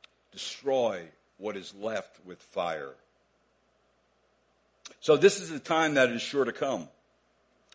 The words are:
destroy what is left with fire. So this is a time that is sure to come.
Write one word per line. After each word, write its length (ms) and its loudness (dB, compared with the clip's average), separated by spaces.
destroy 800 -4
what 200 -8
is 160 -14
left 520 -8
with 160 -18
fire. 520 -6
So 180 6
this 240 6
is 100 -10
a 80 -8
time 360 0
that 160 6
is 100 -4
sure 240 -2
to 80 -4
come. 360 -6